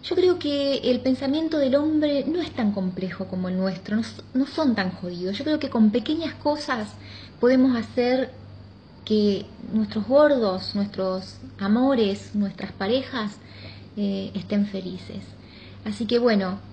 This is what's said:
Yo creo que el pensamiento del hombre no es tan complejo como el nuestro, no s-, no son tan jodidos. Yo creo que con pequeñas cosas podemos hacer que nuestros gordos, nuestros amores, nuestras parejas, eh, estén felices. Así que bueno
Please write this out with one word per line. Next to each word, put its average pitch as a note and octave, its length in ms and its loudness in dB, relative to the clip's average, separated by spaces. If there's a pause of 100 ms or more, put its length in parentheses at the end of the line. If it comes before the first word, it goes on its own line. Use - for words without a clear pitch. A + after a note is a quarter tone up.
Yo F4+ 100 -2
creo F4+ 240 4
que C#4+ 380 0 (140)
el B3+ 100 2
pensamiento C#4 580 0
del C4+ 160 2
hombre D4 540 2
no E4+ 120 0
es - 120 -6
tan G#3 200 0
complejo F#3 540 -4
como F#3 220 -4
el F#3 80 -2
nuestro, F#3+ 400 -2
no A3+ 60 0
s-, - 200 -8 (120)
no C4+ 120 2
son C4+ 300 0
tan F#3 160 -2
jodidos. F3+ 440 -6
Yo C#4 80 -6
creo D4+ 140 2
que C#4 120 -4
con A3 200 6
pequeñas D4+ 440 -2
cosas C#4 540 -2 (520)
podemos B3+ 360 6
hacer B3 540 0 (760)
que G#3 420 2 (260)
nuestros G#3+ 340 0
gordos, A#3+ 680 4
nuestros F#3+ 640 -4 (200)
amores, G#3+ 760 2
nuestras G3 360 -2
parejas, A3 600 -2 (640)
eh, G3 380 -2
estén G3+ 320 0
felices. F#3 580 -8 (600)
Así G#3+ 220 -4
que A#3 140 2
bueno G3+ 400 2 (120)